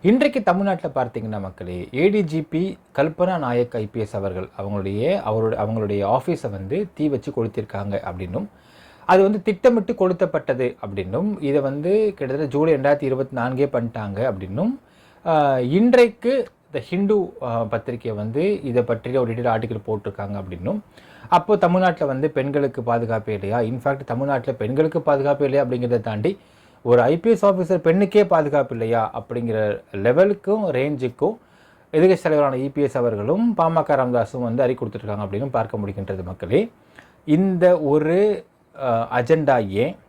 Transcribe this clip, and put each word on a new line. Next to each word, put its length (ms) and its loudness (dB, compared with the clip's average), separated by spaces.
இன்றைக்கு 420 4
தமிழ்நாட்டுல 520 0
பார்த்தீங்கன்னா 460 -4
மக்களே, 540 -10
ஏ 140 4
டி 160 2
ஜி 180 -4
பி 360 -4
கல்பனா 440 0
நாயக் 380 -2
ஐ 100 -4
பி 140 -8
எஸ் 160 -6
அவர்கள், 320 -6
அவங்களுடைய, 680 -2
அவரோட, 280 0
அவங்களுடைய 640 0
ஆஃபீஸை 320 -4
வந்து 440 -6
தீ 140 -2
வச்சு 220 -4
கொளுத்திருக்காங்க 760 -6
அப்படின்னும், 420 -8
அது 160 6
வந்து 200 2
திட்டமிட்டு 500 2
கொளுத்தப்பட்டது 840 -2
அப்படின்னும், 560 -4
இதை 180 2
வந்து 560 -2
கிட்டத்தட்ட 360 -4
ஜூலை 220 2
ரெண்டாயிரத்தி 280 2
இருபத்தி 340 -2
நான்கே 320 0
பண்ணிட்டாங்க 520 -4
அப்படின்னும், 460 -4
ஆ, 320 2
இன்றைக்கு 920 4
The 180 -4
Hindu, 400 2
ஆ, 220 -2
பத்திரிகை 480 -6
வந்து 500 -2
இதை 200 0
பற்றிய 380 -2
ஒரு 140 -2
டீடெயில் 200 0
ஆர்டிக்கல் 320 -4
போட்டிருக்காங்க 560 -6
அப்படின்னும், 380 -6
அப்போ 280 4
தமிழ்நாட்டுல 500 2
வந்து 240 -2
பெண்களுக்கு 520 -2
பாதுகாப்பே 460 -2
இல்லையா? 300 -2
இன்ஃபேக்ட் 460 -2
தமிழ்நாட்டுல 520 -2
பெண்களுக்கு 420 0
பாதுகாப்பே 420 2
இல்லையா 240 2
அப்படிங்கிறத 360 -2
தாண்டி, 380 -2
ஒரு 200 6
ஐ 160 4
பி 120 0
எஸ் 160 4
ஆஃபீஸர் 320 2
பெண்ணுக்கே 480 4
பாதுகாப்பு 480 2
இல்லையா 440 0
அப்படிங்கிற 640 -2
லெவலுக்கும் 760 2
ரேஞ்சுக்கும் 680 -2
எதிர்க்கட்சி 300 4
தலைவரான 340 2
இ 160 -4
பி 100 0
எஸ் 160 0
அவர்களும் 580 0
பாமக 400 2
ராமதாஸும் 520 0
வந்து 140 0
அறிக்கை 260 0
கொடுத்துருக்காங்க 380 -6
அப்படின்னு 200 -4
பார்க்க 300 -4
முடிகின்றது 460 -6
மக்களே. 480 -2
இந்த 560 4
ஒரு, 640 2
ஆ, 400 0
அஜெண்டா 480 2
ஏன் 280 -2